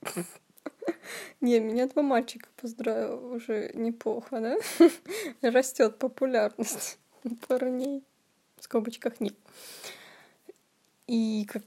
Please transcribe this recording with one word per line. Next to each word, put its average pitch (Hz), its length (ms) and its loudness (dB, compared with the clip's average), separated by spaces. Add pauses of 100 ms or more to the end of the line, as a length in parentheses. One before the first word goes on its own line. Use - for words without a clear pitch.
<laughs> - 1400 -10
Не, 240 180 6
меня 226 280 2
два 294 140 0
мальчика 247 460 0 (140)
поздравили 233 760 -4
уже 226 380 -4
неплохо, 233 680 -4
да? 320 500 6 (520)
<laughs> 247 80 4
Растет 254 480 4
популярность 247 1000 -2 (260)
<laughs> 233 240 -8
парней. 254 560 -2 (560)
В - 40 -18
скобочках 233 560 -4
нет. 202 160 -2 (1700)
И, 220 380 0
как 208 220 -10